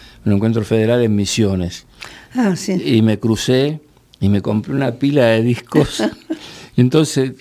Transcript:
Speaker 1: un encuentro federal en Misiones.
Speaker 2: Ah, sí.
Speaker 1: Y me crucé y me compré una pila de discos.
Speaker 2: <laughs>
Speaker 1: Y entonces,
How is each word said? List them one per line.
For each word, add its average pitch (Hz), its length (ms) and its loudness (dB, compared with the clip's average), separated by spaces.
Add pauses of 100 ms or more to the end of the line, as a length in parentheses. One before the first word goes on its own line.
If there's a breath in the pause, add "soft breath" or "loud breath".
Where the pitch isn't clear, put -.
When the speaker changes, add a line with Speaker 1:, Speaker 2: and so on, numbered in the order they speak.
(260 loud breath)
Speaker 1:
un 107 60 0
encuentro 110 320 0
federal 113 380 2
en 110 140 2
Misiones. 98 720 -2 (480 loud breath)
Speaker 2:
Ah, 208 200 0
sí. - 180 -6 (120)
Speaker 1:
Y 117 160 2
me 107 160 2
crucé 127 640 0 (400)
y 98 100 0
me 101 140 2
compré 113 320 -4
una 135 160 -2
pila 139 340 2
de 113 160 4
discos. - 680 0
Speaker 2:
<laughs> 320 60 -4 (640 loud breath)
Speaker 1:
Y 131 60 4
entonces, 131 600 2